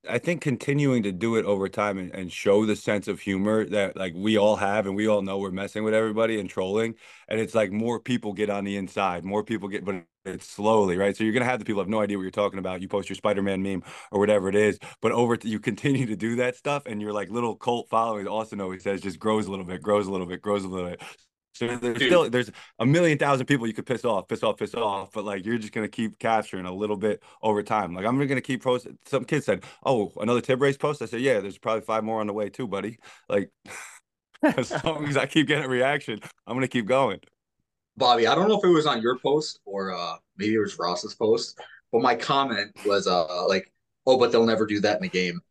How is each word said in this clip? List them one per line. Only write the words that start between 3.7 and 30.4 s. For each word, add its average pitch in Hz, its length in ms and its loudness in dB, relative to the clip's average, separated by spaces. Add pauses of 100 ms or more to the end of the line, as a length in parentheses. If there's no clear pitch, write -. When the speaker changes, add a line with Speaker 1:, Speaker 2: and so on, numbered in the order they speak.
Speaker 1:
like, 92 200 -6
we 104 220 2
all 104 180 4
have, 101 300 0
and 95 100 -4
we 107 100 0
all 104 140 4
know 98 180 -4
we're 98 120 -4
messing 98 340 -6
with 107 80 0
everybody 110 480 0
and 95 80 -8
trolling, 107 460 -2 (340)
and 110 100 -2
it's 110 160 -4
like 107 160 2
more 113 300 -2
people 113 320 -2
get 101 160 -2
on 101 160 -2
the 101 120 -4
inside, 92 500 -2
more 104 180 -2
people 101 240 -4
get, 95 160 -8
but 95 180 -6 (220)
it's 95 220 -10
slowly, 104 500 4
right? 98 180 2
So - 80 -4
you're 110 120 2
gonna 123 100 2
have 123 140 0
the 104 80 -8
people 104 140 0
who 95 40 -2
have 92 60 -6
no 110 100 0
idea 101 160 0
what 95 60 -4
you're 92 80 -6
talking 98 280 -2
about. 92 220 -6
You 92 80 -8
post 98 220 -4
your 95 60 -8
Spider-Man 98 460 0
meme 95 200 -4 (280)
or 104 100 0
whatever 101 280 4
it 98 60 -2
is, 104 240 4 (240)
but 113 100 2
over 117 240 2
t-, 117 140 -6
you 107 100 -2
continue 131 460 -2
to 107 100 -4
do 113 200 -2
that 123 200 0
stuff, 143 300 -4
and 107 160 -8
your, 104 100 -6
like, 101 180 -4
little 117 240 -2
cult 120 360 -4
following, 113 320 0
as 98 60 -6
Austin 107 340 -6
always 92 200 -8
says, 98 200 -2
just 90 160 -6
grows 107 300 0
a - 20 -8
little 95 160 -8
bit, 90 160 -10
grows 104 240 2
a 95 40 -6
little 92 160 -4
bit, 87 140 -10
grows 101 240 -2
a 92 40 -8
little 90 200 -6
bit. - 140 -12 (580)
So 123 160 -4
there's 120 220 -2
Speaker 2:
Dude. 147 100 2
Speaker 1:
still, 165 220 6
there's 123 200 0 (280)
a 117 80 0
million 156 320 4
thousand 143 260 2
people 120 220 2
you 110 80 -4
could 113 100 -8
piss 117 220 -4
off, 101 220 0
piss 113 140 -4
off, 107 140 0
piss 104 180 -6
off, 101 380 -4
but, 104 120 -8
like, 98 200 -6
you're 113 140 -2
just 107 160 -10
gonna 107 140 -4
keep 107 300 -6
capturing 107 460 -2
a 90 80 -8
little 104 240 -2
bit 104 260 -2 (200)
over 107 200 0
time. 104 300 -2
Like, 92 140 -6
I'm 123 100 2 (100)
gonna 131 140 -2
keep 127 220 -6
posting. 123 420 -2
Some 127 220 -2
kid 147 180 0
said, 98 200 0 (200)
"Oh, 110 260 2 (120)
another 117 180 2